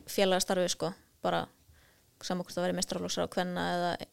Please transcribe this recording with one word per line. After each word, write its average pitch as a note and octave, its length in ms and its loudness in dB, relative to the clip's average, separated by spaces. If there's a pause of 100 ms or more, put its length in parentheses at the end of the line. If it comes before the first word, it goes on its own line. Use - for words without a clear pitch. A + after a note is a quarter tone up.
félagastarfi, F#3 600 4
sko, - 240 -2 (280)
bara E3+ 260 0 (760)
sama F3+ 220 -4
hvort - 100 -16
það F3+ 140 0
væri F3+ 80 0
meistaraflokksráð F3+ 540 -2
kvenna F3+ 320 -2
eða F3 360 0 (160)